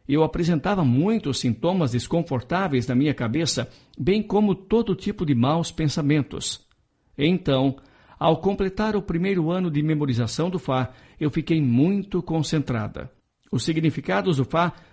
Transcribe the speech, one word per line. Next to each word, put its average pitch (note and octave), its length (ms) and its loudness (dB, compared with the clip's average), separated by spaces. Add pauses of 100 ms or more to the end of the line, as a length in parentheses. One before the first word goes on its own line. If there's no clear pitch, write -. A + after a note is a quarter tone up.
Eu D3 140 4
apresentava E3+ 600 0
muitos C#3+ 560 2
sintomas D3+ 520 0
desconfortáveis D3 960 -2
na B2+ 80 -2
minha C#3+ 180 2
cabeça, B2+ 580 -2 (280)
bem G3 240 2
como G#3 320 2
todo A3 400 0
tipo - 320 -6
de C#3+ 80 2
maus C#3+ 360 2
pensamentos. - 960 -2 (520)
Então, C#3 580 2 (420)
ao D#3+ 220 2
completar G3+ 560 0
o F#3+ 60 -2
primeiro F3 480 0
ano F3+ 200 0
de D3 120 0
memorização D3 680 0
do F#3 100 -4
Fá, C3 360 -2 (260)
eu D3+ 100 0
fiquei D#3+ 300 0
muito F3 640 2
concentrada. C#3+ 880 -4 (400)
Os C3 120 -2
significados D#3+ 760 0
do B2 80 2
Fá E3+ 260 0 (200)